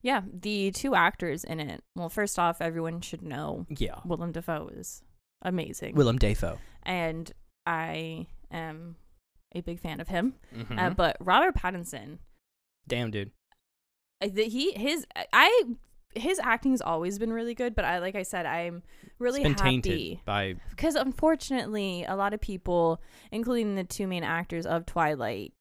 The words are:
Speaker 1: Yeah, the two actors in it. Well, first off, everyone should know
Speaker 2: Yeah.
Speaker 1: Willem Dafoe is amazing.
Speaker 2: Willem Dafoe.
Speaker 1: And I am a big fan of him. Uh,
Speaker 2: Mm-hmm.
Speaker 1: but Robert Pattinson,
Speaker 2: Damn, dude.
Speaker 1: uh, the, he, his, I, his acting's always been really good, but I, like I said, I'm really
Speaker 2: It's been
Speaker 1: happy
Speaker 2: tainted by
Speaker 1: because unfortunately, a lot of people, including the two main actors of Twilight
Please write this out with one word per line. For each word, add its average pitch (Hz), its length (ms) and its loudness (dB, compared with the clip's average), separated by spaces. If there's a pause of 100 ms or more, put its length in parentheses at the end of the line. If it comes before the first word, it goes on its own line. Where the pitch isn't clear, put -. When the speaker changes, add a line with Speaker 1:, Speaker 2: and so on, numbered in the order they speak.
Speaker 1:
Yeah, 240 280 2
the 196 420 0
two 269 220 0
actors 170 520 4
in 160 160 -6
it. 135 200 -8 (140)
Well, 175 140 -6
first 202 280 0
off, 170 240 2
everyone 165 380 -2
should - 220 -10
know 151 480 -6
Speaker 2:
Yeah. - 340 -2
Speaker 1:
Willem 170 300 -4
Dafoe 165 400 -4
is - 300 -14 (380)
amazing. - 540 -4
Speaker 2:
Willem 127 220 6
Dafoe. 104 400 2 (260)
Speaker 1:
And 165 480 -4 (340)
I 160 600 -4 (240)
am 165 460 -8 (580)
a 175 60 -4
big 170 180 -8
fan 156 220 -6
of 165 80 -6
him. 196 240 2 (200)
Uh, - 100 -12
Speaker 2:
Mm-hmm. 180 320 2
Speaker 1:
but 175 260 6
Robert 254 340 6
Pattinson, 170 600 -4 (720)
Speaker 2:
Damn, 120 220 0
dude. 101 200 -4 (920)
Speaker 1:
uh, 202 100 -2
the, 202 120 2
he, 247 300 0
his, 277 320 0 (260)
I, 381 320 8 (520)
his 302 240 0
acting's 247 420 2
always 175 380 -2
been 226 120 -2
really 233 240 -4
good, 240 200 -4
but 202 100 2
I, 175 140 0
like 185 160 -4
I 196 80 -4
said, 180 220 -4
I'm 170 380 -4 (360)
really 247 220 0
Speaker 2:
It's - 20 4
been 147 100 6
Speaker 1:
happy 127 280 4
Speaker 2:
tainted 107 440 -2
by 98 300 0 (160)
Speaker 1:
because 302 240 0
unfortunately, 247 1120 0
a 190 80 -2
lot 196 180 0
of 214 80 -6
people, 175 600 2 (300)
including 226 440 0
the 190 80 -2
two 190 240 -4
main 180 160 -2
actors 165 420 -2
of 170 200 0
Twilight 123 760 0